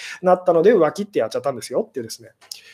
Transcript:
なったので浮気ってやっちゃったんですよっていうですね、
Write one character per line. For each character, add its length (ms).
な 140
っ 100
た 80
の 80
で 140
浮 180
気 120
っ 20
て 140
や 60
っ 40
ち 60
ゃ 20
っ 40
た 80
ん 60
で 60
す 100
よ 160
っ 40
て 60
い 40
う 20
で 60
す 120
ね、 100